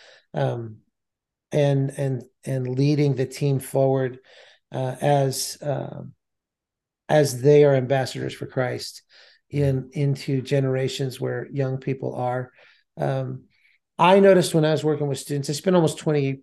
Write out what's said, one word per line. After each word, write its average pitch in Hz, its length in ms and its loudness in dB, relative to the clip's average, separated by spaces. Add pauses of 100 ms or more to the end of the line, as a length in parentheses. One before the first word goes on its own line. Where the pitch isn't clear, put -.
(340)
um, 120 440 -6 (720)
and, 139 460 2
and, 135 260 -4 (220)
and 131 220 -4 (100)
leading 143 380 2
the 127 100 -2
team 139 340 -2
forward, 131 600 0 (520)
uh, 131 300 -6
as, 139 600 0
um, - 520 -8 (920)
as 127 340 2
they 147 220 8
are 139 120 6
ambassadors 131 580 -2
for - 140 -12
Christ 123 560 -6 (460)
in, 135 440 0
into 139 480 -2
generations 131 800 -2
where 123 300 -6
young 131 260 -4
people 131 380 -6
are. 123 360 -6 (460)
Um, 135 460 -4 (540)
I 185 220 6
noticed 190 340 6
when 156 120 4
I 156 60 2
was 147 120 0
working 147 240 -2
with 139 120 -4
students, 143 300 -6
I 151 40 -4
spent 180 220 0
almost 160 240 2
twenty 139 440 -2